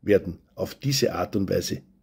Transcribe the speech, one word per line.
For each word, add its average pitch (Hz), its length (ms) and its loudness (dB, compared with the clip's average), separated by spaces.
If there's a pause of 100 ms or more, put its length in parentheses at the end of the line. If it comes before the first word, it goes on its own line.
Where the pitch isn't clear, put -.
werden 95 380 2 (160)
auf 95 180 -6
diese - 400 0
Art 90 220 -4
und 98 120 0
Weise 92 360 -2 (200)